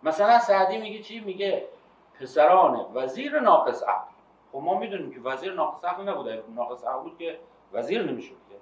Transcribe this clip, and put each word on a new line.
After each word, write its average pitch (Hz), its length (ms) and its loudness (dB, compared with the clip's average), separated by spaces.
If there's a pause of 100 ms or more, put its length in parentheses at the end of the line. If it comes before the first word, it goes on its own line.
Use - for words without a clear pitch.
مثلاً 226 360 6
سعدی 196 380 4
میگه 214 240 -10
چی؟ 220 180 -14
میگه 196 480 -4 (520)
پسران 127 760 4
وزیر 285 460 -4
ناقص - 440 4
عقل. - 280 -2 (400)
خب 135 60 -12
ما 185 220 -2
می‌دونیم 196 340 -8
که 131 60 -18
وزیر 135 340 -8
ناقص 156 320 -4
عقل 185 240 -4
نبوده، 113 340 -8 (120)
ناقص 120 280 -8
عقل 131 200 -6
بود 165 140 -16
که 165 220 -10 (340)
وزیر 185 300 -2
نمی‌شد 131 320 -8 (140)
که. 101 120 -20